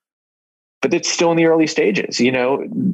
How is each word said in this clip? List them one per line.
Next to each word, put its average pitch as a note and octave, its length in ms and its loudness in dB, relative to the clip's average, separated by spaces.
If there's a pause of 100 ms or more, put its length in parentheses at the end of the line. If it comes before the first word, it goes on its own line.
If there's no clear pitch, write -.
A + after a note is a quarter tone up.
(840)
But C3 120 -2
it's E3+ 160 -4
still E3+ 200 0
in E3 60 2
the E3 100 4
early D#3+ 200 4
stages. D3+ 540 -2
You A#2+ 100 4
know, B2+ 340 -2 (300)